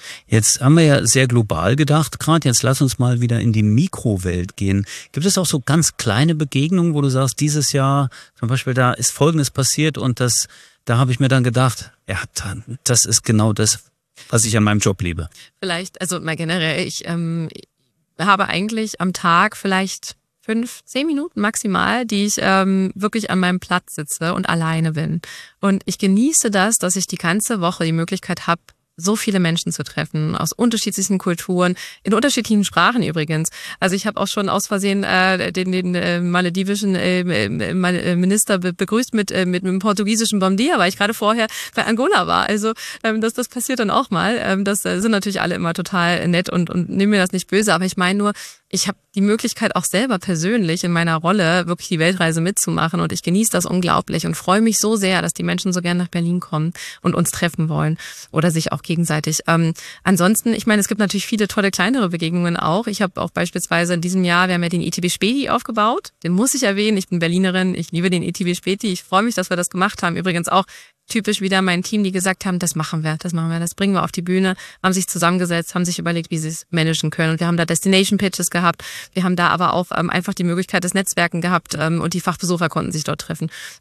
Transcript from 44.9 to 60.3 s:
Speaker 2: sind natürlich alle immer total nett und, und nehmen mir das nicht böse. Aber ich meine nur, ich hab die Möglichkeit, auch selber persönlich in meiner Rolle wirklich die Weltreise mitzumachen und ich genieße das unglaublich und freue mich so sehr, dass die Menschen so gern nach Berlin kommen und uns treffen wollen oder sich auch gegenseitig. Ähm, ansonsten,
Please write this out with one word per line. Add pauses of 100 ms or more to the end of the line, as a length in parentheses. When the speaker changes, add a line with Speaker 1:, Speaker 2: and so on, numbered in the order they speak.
Speaker 2:
sind
natürlich
alle
immer
total
nett
und,
und
nehmen
mir
das
nicht
böse.
Aber
ich
meine
nur, (380)
ich
hab (180)
die
Möglichkeit,
auch
selber
persönlich
in
meiner
Rolle
wirklich
die
Weltreise
mitzumachen
und
ich
genieße
das
unglaublich
und
freue
mich
so
sehr,
dass
die
Menschen
so
gern
nach
Berlin
kommen (260)
und
uns
treffen
wollen (340)
oder
sich
auch
gegenseitig.
Ähm, (320)
ansonsten,